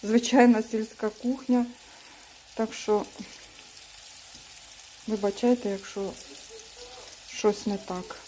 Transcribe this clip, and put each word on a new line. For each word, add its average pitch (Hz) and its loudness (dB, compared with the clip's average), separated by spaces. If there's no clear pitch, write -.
звичайна 240 8
сільська 220 -2
кухня. 247 2
Так 220 -2
що 208 2
вибачайте, 214 2
якщо 196 -4
щось - 0
не 202 0
так. 180 -8